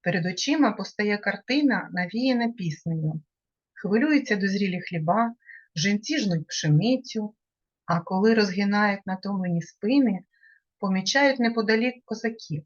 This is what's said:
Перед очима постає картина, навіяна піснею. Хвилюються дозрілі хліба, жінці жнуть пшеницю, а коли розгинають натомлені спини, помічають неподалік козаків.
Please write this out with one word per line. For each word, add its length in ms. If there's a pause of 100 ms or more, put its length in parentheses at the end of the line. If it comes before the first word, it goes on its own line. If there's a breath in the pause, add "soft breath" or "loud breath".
Перед 240
очима 460
постає 460
картина, 720
навіяна 600
піснею. 680 (520)
Хвилюються 640
дозрілі 460
хліба, 540 (400 loud breath)
жінці 440
жнуть 280
пшеницю, 880 (500)
а 160
коли 320
розгинають 720
натомлені 560
спини, 580 (580 soft breath)
помічають 600
неподалік 560 (100)
козаків. 600